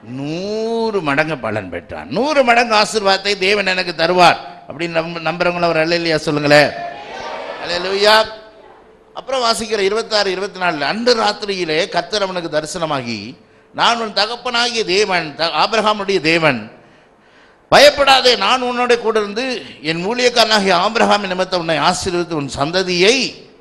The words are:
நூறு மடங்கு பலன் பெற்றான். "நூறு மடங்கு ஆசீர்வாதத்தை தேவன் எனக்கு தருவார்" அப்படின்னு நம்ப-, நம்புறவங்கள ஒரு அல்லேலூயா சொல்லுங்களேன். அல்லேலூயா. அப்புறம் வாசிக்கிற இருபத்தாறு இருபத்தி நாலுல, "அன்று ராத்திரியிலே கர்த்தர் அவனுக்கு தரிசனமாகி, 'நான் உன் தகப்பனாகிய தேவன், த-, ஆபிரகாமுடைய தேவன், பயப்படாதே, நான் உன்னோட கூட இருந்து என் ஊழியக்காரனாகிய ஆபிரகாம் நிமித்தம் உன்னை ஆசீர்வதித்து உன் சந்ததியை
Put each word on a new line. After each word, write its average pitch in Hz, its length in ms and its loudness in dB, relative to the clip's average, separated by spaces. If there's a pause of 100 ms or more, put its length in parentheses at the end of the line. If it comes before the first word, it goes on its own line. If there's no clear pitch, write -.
நூறு 202 960 -4
மடங்கு 151 360 0
பலன் 107 320 -4
பெற்றான். 85 380 -10
"நூறு 262 360 2
மடங்கு 233 320 2
ஆசீர்வாதத்தை 202 600 0
தேவன் 196 280 2
எனக்கு 185 320 -2
தருவார்" 170 400 6 (300)
அப்படின்னு 165 220 -6
நம்ப-, 165 300 -2
நம்புறவங்கள 175 480 -2
ஒரு 160 180 2
அல்லேலூயா 170 300 0
சொல்லுங்களேன். 147 540 4 (960)
அல்லேலூயா. 196 600 4 (880)
அப்புறம் 262 300 -4
வாசிக்கிற 220 360 0
இருபத்தாறு 208 520 0
இருபத்தி 185 280 -6
நாலுல, 170 220 0
"அன்று 226 420 0
ராத்திரியிலே 196 680 -2
கர்த்தர் 175 320 -2
அவனுக்கு 180 360 -4
தரிசனமாகி, 135 760 -6 (380)
'நான் 214 260 0
உன் 220 140 -8
தகப்பனாகிய 233 720 -2
தேவன், 175 500 0
த-, 156 100 -2
ஆபிரகாமுடைய 196 760 0
தேவன், 147 500 0 (1000)
பயப்படாதே, 269 680 6
நான் 220 280 0
உன்னோட 240 340 0
கூட 220 220 0
இருந்து 214 420 -4 (200)
என் 165 240 -4
ஊழியக்காரனாகிய 226 680 2
ஆபிரகாம் 208 560 2
நிமித்தம் 185 320 -2
உன்னை 160 180 -2
ஆசீர்வதித்து 175 560 0
உன் 139 240 -4
சந்ததியை 180 760 2 (280)